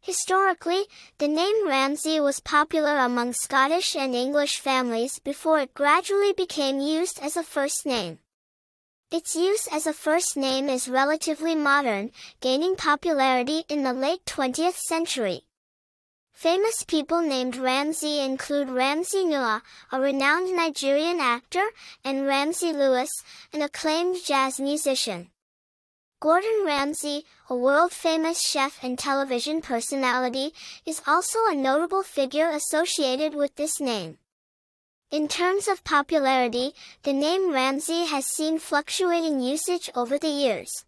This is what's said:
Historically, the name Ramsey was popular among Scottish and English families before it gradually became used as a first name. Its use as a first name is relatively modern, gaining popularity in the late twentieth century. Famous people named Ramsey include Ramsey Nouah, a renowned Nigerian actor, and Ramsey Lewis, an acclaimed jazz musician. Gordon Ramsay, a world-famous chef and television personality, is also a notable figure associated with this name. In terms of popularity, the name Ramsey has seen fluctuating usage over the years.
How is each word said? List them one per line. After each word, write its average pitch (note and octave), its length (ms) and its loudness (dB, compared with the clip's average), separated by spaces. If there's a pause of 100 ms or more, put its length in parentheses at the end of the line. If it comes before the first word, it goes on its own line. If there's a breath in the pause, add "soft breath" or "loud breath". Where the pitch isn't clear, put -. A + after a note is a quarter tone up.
Historically, F#4+ 840 0 (340 loud breath)
the D4 80 0
name F#4+ 400 2
Ramsey D4 540 0
was C#4 180 0
popular D4+ 600 2
among B3 340 0
Scottish C#4 640 0
and C4+ 180 -2
English C#4+ 460 0
families B3+ 580 -2
before D#4 400 0
it C4+ 160 -4
gradually F#4 580 2
became C#4+ 460 -2
used D#4 420 0
as C#4+ 160 -4
a E4+ 60 -2
first D4 420 -2
name. G#3 360 -4 (920)
Its E4 240 -4
use F#4+ 380 0
as D#4 120 -2
a D#4 80 0
first D#4+ 440 0
name C4+ 320 0
is B3+ 180 -2
relatively D4+ 680 0
modern, C#4 560 0 (280 loud breath)
gaining D4+ 360 0
popularity C#4+ 920 2
in D4 140 0
the B3+ 100 0
late C4+ 340 -2
twentieth D#4 500 0
century. C4+ 640 -2 (920)
Famous G4 500 0
people D#4+ 400 0
named B3+ 340 -2
Ramsey D4 640 0
include C4+ 480 -2
Ramsey D4 560 0
Nouah, B3+ 380 0 (280 loud breath)
a C4 80 -2
renowned C#4+ 560 2
Nigerian D#4+ 640 0
actor, C4 460 0 (400 loud breath)
and C4+ 220 -2
Ramsey D4+ 480 0
Lewis, C4+ 340 2 (460 loud breath)
an D4+ 80 -2
acclaimed E4 600 0
jazz C4+ 380 0
musician. C4+ 680 -2 (880)
Gordon G4 460 2
Ramsay, D4 580 -2 (240 soft breath)
a B3+ 80 -4
world-famous D#4+ 840 2
chef C#4 420 -2
and B3+ 140 -4
television C#4 640 -2
personality, B3+ 880 -2 (320 loud breath)
is D#4 220 -6
also F4 400 2
a F#4 80 2
notable D4+ 480 2
figure D4 480 0
associated D4+ 840 0
with C#4+ 220 -2
this D4+ 240 -4
name. G#3 380 -4 (920)
In D4+ 180 0
terms F#4 400 0
of F#4+ 160 -2
popularity, C4 880 2 (300 loud breath)
the C#4 100 2
name E4+ 360 2
Ramsey C#4+ 540 0
has D4 220 -2
seen D#4+ 320 0
fluctuating E4 840 0
usage D#4 540 -2
over B3 240 -2
the D#4+ 100 0
years. C4+ 400 0 (200)